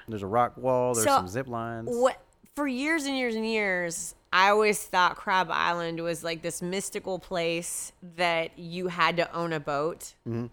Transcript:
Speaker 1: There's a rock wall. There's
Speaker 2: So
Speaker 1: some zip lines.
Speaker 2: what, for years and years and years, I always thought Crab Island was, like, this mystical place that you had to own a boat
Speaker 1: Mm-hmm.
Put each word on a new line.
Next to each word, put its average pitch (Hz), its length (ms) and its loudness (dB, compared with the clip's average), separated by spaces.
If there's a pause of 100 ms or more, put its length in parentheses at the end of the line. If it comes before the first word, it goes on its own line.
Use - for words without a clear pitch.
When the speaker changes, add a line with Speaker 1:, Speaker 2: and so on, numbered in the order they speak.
Speaker 1:
There's 107 140 -6
a 98 40 -4
rock 117 300 2
wall. 123 380 2
There's 113 120 2
Speaker 2:
So 277 100 6
Speaker 1:
some 202 120 0
zip 127 200 -4
lines. 117 440 -6
Speaker 2:
what, 240 280 2 (340)
for 294 120 -2
years 285 380 0
and 277 120 -2
years 247 180 0
and 220 120 -2
years, 185 680 -2 (180)
I 190 180 6
always 208 320 4
thought 180 340 4
Crab 185 340 0
Island 165 500 0
was, 165 240 -4
like, 165 180 -6
this 170 200 -6
mystical 190 560 -6
place 170 760 -4 (240)
that 170 420 0
you 175 300 -6
had 170 300 2
to 165 160 0
own 170 180 -2
a 156 80 -2
boat 147 540 -4 (140)
Speaker 1:
Mm-hmm. 117 240 -2